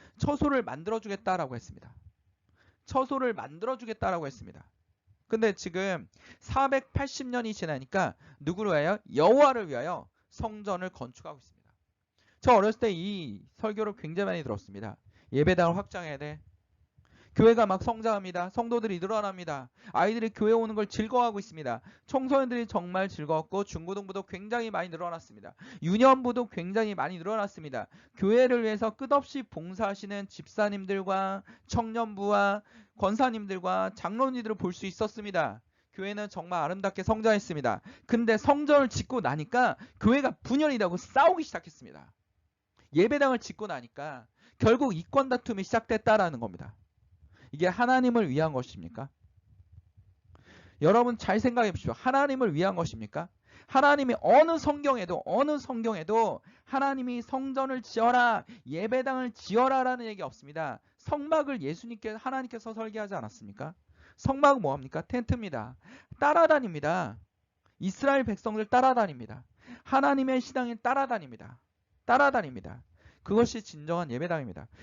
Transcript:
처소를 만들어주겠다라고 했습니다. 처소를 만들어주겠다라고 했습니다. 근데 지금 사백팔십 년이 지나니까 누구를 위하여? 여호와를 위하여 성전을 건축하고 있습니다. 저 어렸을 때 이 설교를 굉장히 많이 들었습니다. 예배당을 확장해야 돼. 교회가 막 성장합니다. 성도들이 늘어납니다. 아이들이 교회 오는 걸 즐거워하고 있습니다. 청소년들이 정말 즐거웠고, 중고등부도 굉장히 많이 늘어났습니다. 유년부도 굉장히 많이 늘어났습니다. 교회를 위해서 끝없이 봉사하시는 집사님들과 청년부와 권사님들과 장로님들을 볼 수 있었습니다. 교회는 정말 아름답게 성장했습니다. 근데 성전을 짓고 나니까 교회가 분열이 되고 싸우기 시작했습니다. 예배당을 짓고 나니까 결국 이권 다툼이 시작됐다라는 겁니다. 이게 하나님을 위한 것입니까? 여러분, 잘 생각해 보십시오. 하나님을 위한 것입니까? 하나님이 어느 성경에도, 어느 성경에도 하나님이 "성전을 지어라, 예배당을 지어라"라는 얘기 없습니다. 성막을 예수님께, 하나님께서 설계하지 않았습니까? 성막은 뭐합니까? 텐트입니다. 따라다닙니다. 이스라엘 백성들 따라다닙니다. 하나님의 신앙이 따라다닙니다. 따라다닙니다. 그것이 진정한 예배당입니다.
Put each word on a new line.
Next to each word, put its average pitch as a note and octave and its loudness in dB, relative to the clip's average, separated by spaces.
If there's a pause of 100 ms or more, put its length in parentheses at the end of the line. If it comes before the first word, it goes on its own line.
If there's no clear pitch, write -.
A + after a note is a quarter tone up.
(180)
처소를 C#4+ 2
만들어주겠다라고 F3+ -4
했습니다. - -16 (920)
처소를 C4 0
만들어주겠다라고 F#3 -6
했습니다. - -16 (640)
근데 A3 2
지금 F3+ -4 (300)
사백팔십 C4+ -2
년이 A#3+ -4
지나니까 D#3 -4 (260)
누구를 F3+ -2
위하여? E3 2 (160)
여호와를 A3+ 6
위하여 C#3 -6 (200)
성전을 G3+ -8
건축하고 D3 -16
있습니다. - -20 (680)
저 B3+ 8
어렸을 G#3+ 4
때 A3 2
이 E3+ -8 (180)
설교를 G#3 -4
굉장히 E3+ -6
많이 F3 -4
들었습니다. G#2 -10 (340)
예배당을 E3+ 2
확장해야 E3+ -10
돼. D3+ -12 (920)
교회가 A3+ 8
막 F#3+ -2
성장합니다. G3+ -4
성도들이 A3+ -2
늘어납니다. F3+ -6 (240)
아이들이 A3 0
교회 G#3+ 2
오는 A3+ 2
걸 G#3 -2
즐거워하고 A3 0
있습니다. D3 -8 (260)
청소년들이 C4 0
정말 F#3 -2
즐거웠고, D#3 -4
중고등부도 F#3+ -10
굉장히 G#3+ -8
많이 F3+ -6
늘어났습니다. D#3+ -12 (300)
유년부도 B3 4
굉장히 G3+ -4
많이 E3 -6
늘어났습니다. E3 -6 (300)
교회를 A#3+ 4
위해서 G#3+ -2
끝없이 C#4 -2
봉사하시는 G3 -8
집사님들과 G3 -4 (240)
청년부와 G#3 0 (340)
권사님들과 F#3+ 0
장로님들을 A3+ -4
볼 F3+ -4
수 - -10
있었습니다. F#3 -4 (320)
교회는 G3+ -8
정말 F3 -6
아름답게 F#3+ -4
성장했습니다. G3 2 (260)
근데 A3+ 2
성전을 C#4+ 4
짓고 - -4
나니까 D#3 0 (220)
교회가 B3 4 (100)
분열이 C#4 0
되고 F3+ 0
싸우기 E4 4
시작했습니다. - -16 (840)
예배당을 B3+ 4
짓고 G#3+ -12
나니까 C3+ -12 (320)
결국 A#3 4
이권 C4+ 0
다툼이 A#3 -4
시작됐다라는 G#3+ 0
겁니다. G2+ -10 (800)
이게 D#3 -2
하나님을 A#3+ 2
위한 D3+ 0
것입니까? B2 -10 (1700)
여러분, A#3 6
잘 G#3 0
생각해 A#3+ 2
보십시오. B2+ -4
하나님을 C4 2
위한 F#3 2
것입니까? A#2 -6 (380)
하나님이 C#4 4
어느 D#4+ 8
성경에도, C4+ -2
어느 C#4+ 0
성경에도 A3 -2 (240)
하나님이 C4 -2
"성전을 C4 -4
지어라, A#3+ 2 (220)
예배당을 B3 -4
지어라"라는 B3+ 0
얘기 G#3 -10
없습니다. C#3+ -8 (160)
성막을 C#4+ -2
예수님께, G#3+ -8
하나님께서 A#3 -8
설계하지 G#3+ -8
않았습니까? A2+ -12 (440)
성막은 C#4 4
뭐합니까? C#3 -4
텐트입니다. G3+ -4 (420)
따라다닙니다. G#3 2 (640)
이스라엘 C4+ 0
백성들 G#3+ -4
따라다닙니다. G#3+ 2 (400)
하나님의 C4+ 2
신앙이 A#3+ -6
따라다닙니다. A#3+ -4 (460)
따라다닙니다. A3+ 0 (400)
그것이 A3+ 2
진정한 D#3+ -6
예배당입니다. C#3 -6 (160)